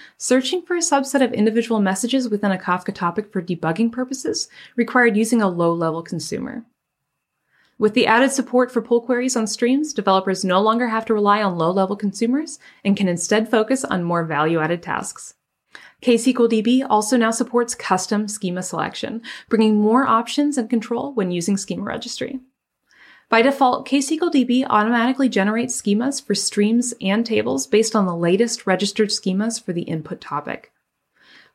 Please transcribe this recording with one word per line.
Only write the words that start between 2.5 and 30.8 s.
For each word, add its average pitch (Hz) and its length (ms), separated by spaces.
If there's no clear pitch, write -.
a 185 40
Kafka 185 380
topic 185 380
for 185 100
debugging 170 480
purposes 254 580
required 240 400
using 226 260
a 196 60
low-level 170 560
consumer. - 600
With 214 160
the 247 120
added 254 240
support 247 400
for 233 100
pull 233 200
queries 247 340
on 220 140
streams, 269 440
developers 190 520
no 185 160
longer 226 260
have 220 200
to 226 80
rely 208 280
on 180 160
low-level 185 380
consumers 233 640
and 202 120
can 196 120
instead 208 420
focus 247 340
on 180 200
more 170 200
value-added 160 600
tasks. - 500
K 247 140
S 226 80
Q 254 160
L 233 80
D 220 160
B 247 180
also 214 360
now 226 160
supports 240 420
custom 208 540
schema 180 340
selection, 180 580
bringing 220 320
more 233 260
options 285 500
and 226 140
control 247 420
when 190 200
using 180 240
schema 190 260
registry. - 560
By 226 140
default, 269 440
K 269 120
S 277 100
Q 311 140
L 349 60
D 285 140
B 247 220
automatically 240 640
generates 214 520
schemas 240 400
for - 140
streams 220 640
and 202 240
tables 226 400
based 220 300
on 208 100
the 175 120
latest 190 500
registered 196 440
schemas 208 520
for 185 100
the 170 100
input 160 380
topic. - 520